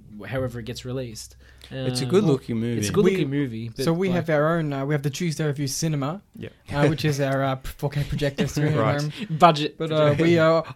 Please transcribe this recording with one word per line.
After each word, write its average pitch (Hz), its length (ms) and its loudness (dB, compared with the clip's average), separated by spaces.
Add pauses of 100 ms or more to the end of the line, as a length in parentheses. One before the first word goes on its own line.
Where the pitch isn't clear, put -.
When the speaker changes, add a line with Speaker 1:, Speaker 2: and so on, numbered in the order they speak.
(120)
Speaker 1:
w-, 104 180 -14
however 127 300 -4
it 110 60 -10
gets 120 180 -10
released. 123 500 -10 (380)
Speaker 2:
It's 127 280 -4
a 139 40 -2
Speaker 1:
Um, 123 60 -6
Speaker 2:
good-looking 147 500 2
movie. 117 180 -2
Speaker 1:
It's 104 120 0
a - 20 -2
good-looking 185 380 4
Speaker 3:
We, 143 80 -2
Speaker 1:
movie. 117 320 -4
But, 131 140 -6
Speaker 3:
so 165 80 4
we 180 140 2
Speaker 1:
like, 180 80 2
Speaker 3:
have 170 160 0
our 156 280 4
own, 151 140 -2
uh, 135 140 -4
we 151 80 0
have 143 80 0
the 147 80 -2
Tuesday 160 360 -2
Review 143 200 -2
Cinema, 151 560 -2 (160)
Speaker 4:
Yeah. - 120 -12 (220)
Speaker 3:
uh, 147 140 2
which 156 180 0
is 143 160 0
our, 135 220 0
uh, 135 140 0
p-, - 200 -12
four 147 140 -4
K 143 140 -2
projector 139 420 -2
Speaker 4:
<laughs> - 0 -
Speaker 3:
screen 151 280 0
at 151 40 2
Speaker 4:
Right. 110 240 2
Speaker 3:
home. 151 100 -4 (240)
Speaker 1:
budget. 151 420 4
Speaker 3:
But, 160 120 -4
uh, 151 260 4
we, 165 220 4
uh, 160 240 4 (140)